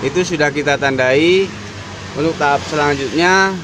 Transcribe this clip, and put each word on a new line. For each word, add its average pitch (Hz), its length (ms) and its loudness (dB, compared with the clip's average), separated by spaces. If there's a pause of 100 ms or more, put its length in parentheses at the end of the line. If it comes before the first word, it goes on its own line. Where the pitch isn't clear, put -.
Itu 160 160 0
sudah 151 320 0
kita 143 240 0
tandai. 143 720 2 (680)
Untuk 156 240 -2
tahap 143 300 2
selanjutnya 151 800 2 (120)